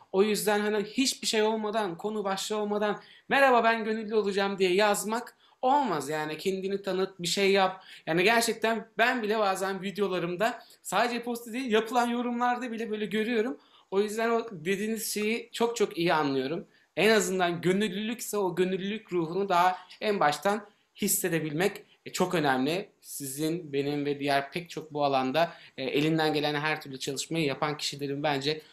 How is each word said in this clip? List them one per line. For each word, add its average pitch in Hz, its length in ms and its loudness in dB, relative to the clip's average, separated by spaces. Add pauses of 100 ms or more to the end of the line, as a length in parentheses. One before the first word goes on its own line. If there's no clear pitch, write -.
(120)
O 190 100 4
yüzden 208 380 2
hani 208 240 0
hiçbir 247 420 -2
şey 214 160 2
olmadan, 214 560 -2
konu 214 260 -4
başlığı 196 320 -2
olmadan, 208 440 0 (280)
"Merhaba, 254 360 6
ben 226 200 4
gönüllü 220 300 -2
olacağım." 196 440 0
diye 180 160 4
yazmak 208 640 2 (260)
olmaz. 247 460 2
Yani 156 300 -4
kendini 190 440 -4
tanıt, 190 360 -2
bir 175 100 -6
şey 196 220 2
yap. 190 340 2 (220)
Yani 170 180 2
gerçekten 226 640 2 (100)
ben 240 240 2
bile 214 160 0
bazen 190 440 0
videolarımda 185 800 -2 (200)
sadece 233 400 0
posta 233 300 -8
değil, 254 200 -4
yapılan 233 360 2
yorumlarda 240 640 -2
bile 220 180 -6
böyle 214 160 -4
görüyorum. 220 520 0 (320)
O 196 100 2
yüzden 220 300 0
o 226 200 0
dediğiniz 196 560 -4
şeyi 208 460 -2
çok 233 240 0
çok 196 220 0
iyi 170 160 4
anlıyorum. 143 520 0 (300)
En 196 140 6
azından 185 500 2
gönüllülükse 208 800 -2
o 180 180 0
gönüllülük 190 560 -2
ruhunu 175 360 -2
daha 180 280 4 (240)
en 208 200 0
baştan 196 460 2 (300)
hissedebilmek, 165 880 -2 (220)
e, - 60 -14
çok 185 220 0
önemli. 147 540 0 (120)
Sizin, 151 720 -6
benim 143 320 -2
ve 139 160 -2
diğer 139 320 0
pek 175 180 -8
çok 151 220 -10
bu 143 120 0
alanda, 139 480 2 (240)
e, 135 80 -10
elinden 151 500 2
gelen 147 200 0
her 151 260 -2
türlü 135 180 -12
çalışmayı 156 460 -4
yapan 143 320 -2
kişilerin 139 460 -6
bence 147 380 -2 (120)